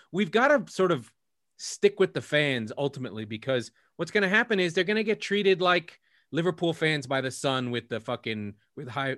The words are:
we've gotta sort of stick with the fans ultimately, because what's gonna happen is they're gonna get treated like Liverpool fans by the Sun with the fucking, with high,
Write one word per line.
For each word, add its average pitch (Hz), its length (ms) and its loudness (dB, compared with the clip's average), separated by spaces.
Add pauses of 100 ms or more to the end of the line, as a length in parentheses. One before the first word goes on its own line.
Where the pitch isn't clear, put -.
(120)
we've 180 180 0
gotta 254 400 4
sort 185 220 2
of 127 180 -4 (480)
stick - 420 0
with 185 140 2
the 131 80 -4
fans 135 560 0
ultimately, 120 480 -6
because 113 440 -4 (260)
what's 165 140 -6
gonna 202 200 2
happen 220 300 2
is 175 140 0
they're 185 100 2
gonna 214 180 0
get 208 180 -2
treated 190 400 2
like 180 400 0 (300)
Liverpool 170 420 0
fans 156 340 -2
by 135 140 -2
the 131 100 -4
Sun 131 400 -2
with 117 180 -4
the 113 120 -6
fucking, 107 540 -6 (220)
with 120 120 -12
high, 135 300 -4